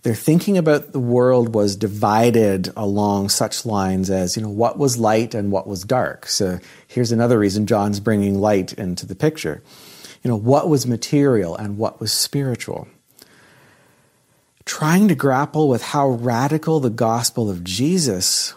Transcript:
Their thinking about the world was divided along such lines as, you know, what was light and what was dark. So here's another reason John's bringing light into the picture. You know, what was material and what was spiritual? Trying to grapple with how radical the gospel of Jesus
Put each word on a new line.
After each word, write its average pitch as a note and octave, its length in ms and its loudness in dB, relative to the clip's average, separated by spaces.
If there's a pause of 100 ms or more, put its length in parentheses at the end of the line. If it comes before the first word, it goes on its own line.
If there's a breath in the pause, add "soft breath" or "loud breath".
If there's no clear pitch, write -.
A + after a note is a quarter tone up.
Their A#2 120 0
thinking E3+ 420 2
about D#3 360 2
the C#3 80 -4
world B2 540 2
was G#2 220 2
divided G#2 1000 2
along G2+ 520 0
such - 380 -4
lines F#2+ 440 -2
as, F#2 260 0
you A2 60 -6
know, G#2+ 60 -6
what G#2+ 300 -2
was C3 180 2
light A2+ 380 0
and G2+ 160 -2
what G2 160 -2
was F#2+ 160 -8
dark. A2 440 -4
So F#2 340 -2 (260 loud breath)
here's A#2+ 260 -2
another A#2 260 2
reason G#2 280 2
John's G2+ 340 0
bringing G2+ 400 0
light G2+ 320 0
into F2+ 340 -8
the F#2+ 100 -12
picture. D3+ 460 -4 (600 loud breath)
You B2 80 -2
know, A#2 60 0
what C3+ 320 2
was C3 180 2
material A#2+ 720 0
and G2+ 220 -8
what A2 220 -4
was A2 120 -4
spiritual? - 760 -6 (1800 soft breath)
Trying F3+ 440 2
to E3+ 60 4
grapple C#3 540 0
with A#2+ 140 2
how C#3 260 0
radical C3+ 720 0
the B2+ 120 0
gospel A#2 580 -2
of F2 160 -6
Jesus A#2 920 -2